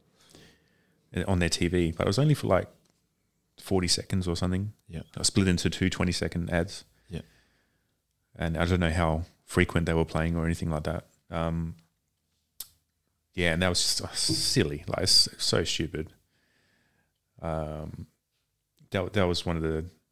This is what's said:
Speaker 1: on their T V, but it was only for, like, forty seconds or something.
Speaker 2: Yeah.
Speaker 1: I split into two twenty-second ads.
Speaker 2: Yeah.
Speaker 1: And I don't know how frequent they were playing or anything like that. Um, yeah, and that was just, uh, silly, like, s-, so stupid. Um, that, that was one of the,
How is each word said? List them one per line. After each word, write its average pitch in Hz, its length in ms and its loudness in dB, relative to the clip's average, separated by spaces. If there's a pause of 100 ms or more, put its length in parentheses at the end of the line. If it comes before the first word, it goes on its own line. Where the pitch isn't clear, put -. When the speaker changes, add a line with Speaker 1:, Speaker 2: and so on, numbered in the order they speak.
(1300)
Speaker 1:
on 95 120 2
their 85 100 2
T - 200 0
V, 87 240 2
but - 140 -2
it - 20 2
was 98 100 2
only 147 160 4
for, - 140 -4
like, 92 200 2 (920)
forty 92 300 0
seconds 90 400 -2
or 85 80 -2
something. 92 360 -2 (160)
Speaker 2:
Yeah. 82 140 -10 (140)
Speaker 1:
I - 60 -10
split 95 260 2
into 87 220 2
two 92 180 0
twenty-second 85 600 -2
ads. 87 340 -2 (240)
Speaker 2:
Yeah. 87 140 -10 (1120)
Speaker 1:
And 82 220 -2
I 85 80 2
don't 87 140 4
know 85 120 2
how 82 320 2 (220)
frequent 87 400 2
they 82 80 2
were 82 100 4
playing 82 320 0
or 82 80 0
anything 82 260 -2
like 78 140 -2
that. 80 240 -4 (220)
Um, 82 460 -2 (1600)
yeah, 87 180 2
and 82 100 0
that 92 60 4
was 87 120 0
just, - 220 0
uh, - 120 -10
silly, 78 720 -2
like, - 180 -2
s-, - 240 6 (100)
so 104 260 2
stupid. 78 480 -4 (1300)
Um, 78 680 -6 (840)
that, 95 220 -4
that 101 120 4
was 87 220 0
one 85 100 0
of 80 60 -2
the, 80 220 -2 (260)